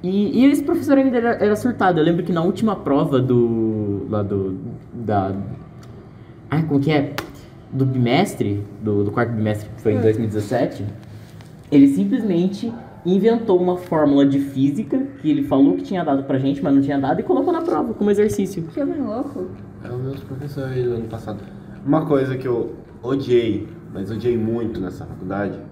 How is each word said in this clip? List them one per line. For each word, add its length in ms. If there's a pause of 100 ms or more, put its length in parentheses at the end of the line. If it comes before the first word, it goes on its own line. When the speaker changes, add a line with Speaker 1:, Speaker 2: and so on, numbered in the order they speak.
Speaker 1:
E, 380
e 100
esse 120
professor 360
ainda 180
era, 140 (120)
era 140
surtado. 420
Eu 60
lembro 200
que 80
na 100
última 340
prova 440
do, 920
lá 120
do, 340 (360)
da, 400 (1160)
ai, 180
como 100
que 120
é? 240 (580)
Do 140
bimestre, 760 (200)
do, 200
do 80
quarto 220
bimestre, 420
que 60
foi 140
em 40
Speaker 2:
Hum. 40
Speaker 1:
dois 160
mil 80
e 20
dezessete, 560 (880)
ele 160
simplesmente 840 (360)
inventou 540
uma 180
fórmula 480
de 140
física 640 (200)
que 80
ele 120
falou 320
que 100
tinha 200
dado 200
pra 140
gente, 240
mas 120
não 80
tinha 160
dado, 220
e 20
colocou 300
na 100
prova 320
como 160
exercício. 520 (120)
Speaker 2:
Que 60
homem 200
louco. 460 (360)
Speaker 3:
É 80
os 120
meus 180
professores 640
do 80
ano 160
passado. 300 (480)
Uma 180
coisa 320
que 100
eu 260 (300)
odiei, 640 (280)
mas 160
odiei 260
muito 440
nessa 260
faculdade 520 (140)